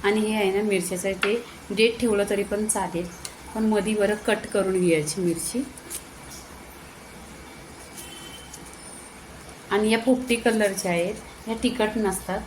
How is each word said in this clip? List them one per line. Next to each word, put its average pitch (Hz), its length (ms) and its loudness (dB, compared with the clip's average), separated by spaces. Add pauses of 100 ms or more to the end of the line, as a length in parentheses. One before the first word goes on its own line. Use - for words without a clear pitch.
आणि 208 160 4
हे 214 160 2
आहे 196 160 4
ना, 196 100 4
मिरच्याचं 196 500 2
ते 202 340 0 (240)
डेट 226 300 4
ठेवलं 208 300 4
तरी 202 140 2
पण 208 240 0
चालेल, 180 400 -2 (480)
पण 220 80 2
मधी 214 320 4
बरं 208 200 4
कट 208 220 2
करून 190 500 2
घ्यायची 160 340 2
मिरची. 175 420 0 (4000)
आणि 214 200 4
या 226 80 6
पोपटी 247 360 4
कलरच्या 208 560 2
आहेत, 175 240 2 (320)
या 226 160 -2
तिखट 233 320 2
नसतात. 196 520 0